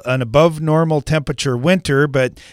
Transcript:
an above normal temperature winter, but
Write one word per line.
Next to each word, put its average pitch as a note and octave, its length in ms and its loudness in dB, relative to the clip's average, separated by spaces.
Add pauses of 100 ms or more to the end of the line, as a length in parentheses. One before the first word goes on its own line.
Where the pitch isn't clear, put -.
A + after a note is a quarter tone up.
an C3 140 0
above D3+ 400 2
normal D#3 400 0
temperature C#3+ 560 -2
winter, D3 500 0
but C3 320 -2 (140)